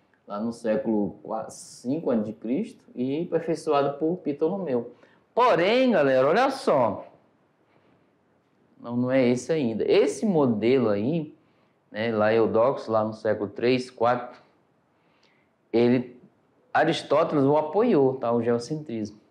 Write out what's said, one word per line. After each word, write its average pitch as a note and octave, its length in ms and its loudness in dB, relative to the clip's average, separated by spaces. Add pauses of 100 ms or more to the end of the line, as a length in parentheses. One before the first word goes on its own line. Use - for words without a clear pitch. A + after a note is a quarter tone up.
(280)
Lá G2+ 120 -8
no A#2 120 -6
século G#2+ 680 -2
qua-, - 280 -10
cinco D3 600 -8
antes A2 160 0
de G#2+ 80 -8
Cristo C3+ 500 -6 (120)
e C3+ 280 -4
aperfeiçoado D#3 760 -2
por E3 200 -2
Ptolomeu. D3 800 -4 (380)
Porém, A#3 580 2
galera, C3+ 360 4
olha A#3 220 2
só. D#3 560 0 (1700)
Não, A#2+ 160 -10
não B2+ 160 0
é C3 160 4
esse B2 240 0
ainda. A#2+ 320 -2
Esse A#3+ 420 2
modelo B2+ 640 2
aí, C3 440 -2 (580)
né, A2 200 -4
lá G#2+ 220 2
Eudoxo, A2+ 580 2
lá A2 120 2
no A2 100 -4
século G#2 360 -4
três, B2 400 0
quatro, - 500 -2 (1300)
ele, A#2+ 480 2 (540)
Aristóteles D3+ 720 0
o C#3+ 100 4
apoiou, D3+ 600 2
tá? A#2 160 -4
O A#2+ 100 0
geocentrismo. A#2+ 760 -4 (140)